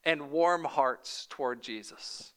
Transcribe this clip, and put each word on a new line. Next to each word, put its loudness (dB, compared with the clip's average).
and 0
warm 4
hearts 0
toward -2
Jesus. -12